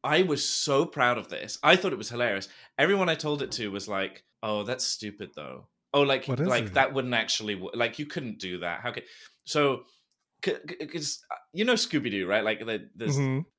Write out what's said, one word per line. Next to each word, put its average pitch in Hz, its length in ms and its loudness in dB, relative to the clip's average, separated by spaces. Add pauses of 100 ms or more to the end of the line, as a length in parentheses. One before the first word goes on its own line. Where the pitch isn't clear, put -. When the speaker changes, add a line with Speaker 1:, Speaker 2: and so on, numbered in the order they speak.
Speaker 1:
I 151 180 4
was 156 260 2
so 143 380 2
proud 123 320 2
of 107 100 -10
this. - 340 -8
I 160 140 8
thought 185 160 0
it 120 60 -4
was 110 120 -8
hilarious. 117 380 -2 (300)
Everyone 185 300 4
I 160 60 2
told 151 280 -2
it - 100 -6
to 110 180 -4
was 98 180 -6
like, 98 360 -4 (180)
"Oh, 107 200 -2
that's 123 220 -4
stupid, 104 520 -6
though. 65 320 -14 (260)
Oh, 143 80 6
like, 135 240 2
Speaker 2:
What 127 140 -2
is 170 80 2
Speaker 1:
like, 120 180 2
Speaker 2:
it? 95 80 -8
Speaker 1:
that 135 180 4
wouldn't 123 220 -2
actually 107 400 0
wo-, 92 200 -8
like, 117 240 0
you 147 80 -6
couldn't 139 320 -8
do 90 220 -6
that. 85 220 -6
How 120 100 -6
could," - 120 -10 (400)
so, 139 380 2 (600)
c-, 190 100 2 (140)
c-, - 180 -8
'cause, 147 440 -8
uh, - 60 -6 (160)
you 208 120 0
know 247 100 4
Scooby-Doo, 120 520 0
right? 104 180 4
Like, 110 160 0
the, 113 340 -4
there's 123 240 -2
Speaker 2:
Mm-hmm. 135 220 0 (180)